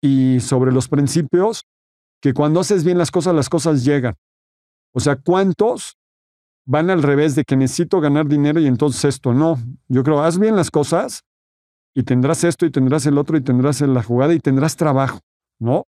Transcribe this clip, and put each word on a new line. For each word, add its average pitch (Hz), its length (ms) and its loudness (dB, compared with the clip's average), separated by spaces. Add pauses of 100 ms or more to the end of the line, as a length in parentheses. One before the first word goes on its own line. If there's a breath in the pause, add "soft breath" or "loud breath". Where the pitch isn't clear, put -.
Y 131 400 2
sobre 127 300 0
los 127 160 0
principios, 170 760 -2 (560)
que 135 120 0
cuando 151 260 2
haces 190 240 0
bien 175 140 2
las 170 140 -2
cosas, 180 220 0
las 147 160 0
cosas 156 340 0
llegan. 127 320 0 (800)
O 131 60 -6
sea, 143 160 0
¿cuántos 185 840 0 (680)
van 151 240 0
al 175 140 0
revés 143 320 2
de 147 100 0
que 135 120 0
necesito 135 420 0
ganar 147 280 0
dinero 147 320 0
y 151 80 2
entonces 127 380 0
esto? 135 280 -2
No, 156 240 2 (300)
yo 127 160 0
creo, 147 180 2
haz 170 180 0
bien 220 160 2
las 165 160 0
cosas 165 520 -2 (680)
y 127 100 -2
tendrás 127 420 0
esto 170 200 0
y 156 60 0
tendrás 131 340 0
el 143 120 2
otro 143 200 -2
y 143 40 0
tendrás 131 400 0
la 135 200 0
jugada 120 320 0
y 160 60 0
tendrás 135 380 -2
trabajo, 135 420 0 (400)
¿no? 131 260 -2 (120)